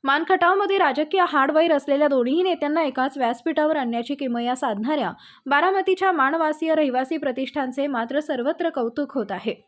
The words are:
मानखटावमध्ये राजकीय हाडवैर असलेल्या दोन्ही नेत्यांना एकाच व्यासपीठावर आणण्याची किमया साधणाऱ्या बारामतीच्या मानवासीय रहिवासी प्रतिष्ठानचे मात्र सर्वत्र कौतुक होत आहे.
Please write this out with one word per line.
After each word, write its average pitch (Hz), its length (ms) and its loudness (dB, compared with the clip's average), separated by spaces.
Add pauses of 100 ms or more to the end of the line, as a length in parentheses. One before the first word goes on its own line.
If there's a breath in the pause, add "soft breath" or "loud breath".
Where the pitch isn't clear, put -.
मानखटावमध्ये 370 720 2
राजकीय 302 500 2
हाडवैर 311 460 2
असलेल्या 285 340 2
दोन्ही 269 360 2
नेत्यांना 320 400 0
एकाच 277 340 -2
व्यासपीठावर 302 580 0
आणण्याची 240 400 -4
किमया 240 400 -4
साधणाऱ्या 226 560 -2 (340 loud breath)
बारामतीच्या 370 680 2
मानवासीय 311 640 0
रहिवासी 262 420 0
प्रतिष्ठानचे 269 720 -4
मात्र 254 320 -2
सर्वत्र 302 500 -2
कौतुक 277 440 -4
होत 208 180 -4
आहे. 190 200 -6 (160)